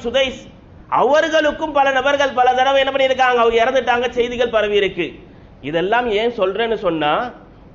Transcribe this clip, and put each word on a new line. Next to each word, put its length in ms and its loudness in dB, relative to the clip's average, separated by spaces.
சுதைஸ் 380 -2
அவர்களுக்கும் 840 2
பல 200 2
நபர்கள் 380 0
பல 240 2
தடவை 260 2
என்ன 120 0
பண்ணியிருக்காங்க, 500 2
அவங்க 220 2
இறந்துட்டாங்க, 460 0
செய்திகள் 400 -2
பரவி 260 0
இருக்கு. 320 -2
இதெல்லாம் 500 -2
ஏன் 200 -2
சொல்றேன்னு 440 -2
சொன்னா, 560 -2